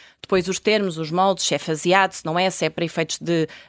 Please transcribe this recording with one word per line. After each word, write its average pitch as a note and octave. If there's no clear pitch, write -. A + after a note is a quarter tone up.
Depois F#3
os F#3
termos, G3+
os D#3
moldes, F#3
se -
é D3
faseado, F3
se -
não D#3+
é, F#3
se F3
é -
para E3
efeitos D#3+
de, D#3+